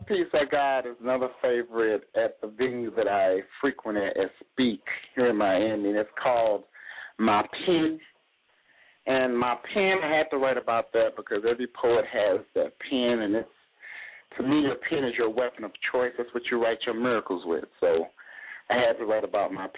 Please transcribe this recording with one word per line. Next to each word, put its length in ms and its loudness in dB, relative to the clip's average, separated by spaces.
piece 260 0
I 160 2
got 380 0
is 160 -10
another 260 0
favorite 680 0
at 260 -2
the 60 -6
venue 480 -4
that 120 2
I 340 2
frequent 380 -2
at 180 -2
and 220 -2
speak 420 -2
here 140 4
in 60 2
Miami, 540 2
and 100 0
it's 100 -2
called 420 2
My 240 4
Pen. 360 2
And 320 2
My 180 0
Pen, 320 2
I 140 0
had 140 0
to 60 0
write 200 2
about 360 -2
that 220 4
because 320 -4
every 200 0
poet 320 4
has 280 2
that 180 0
pen, 320 0
and 140 0
it's, 140 -2
to 60 -4
me, 180 4
your 160 0
pen 140 0
is 120 -2
your 140 0
weapon 340 -2
of 80 -10
choice. 260 0
That's 160 -6
what 160 -6
you 100 0
write 280 0
your 80 -2
miracles 500 -2
with. 200 -2
So 280 4
I 60 0
had 240 2
to 60 -6
write 200 0
about 260 -2
my 160 -8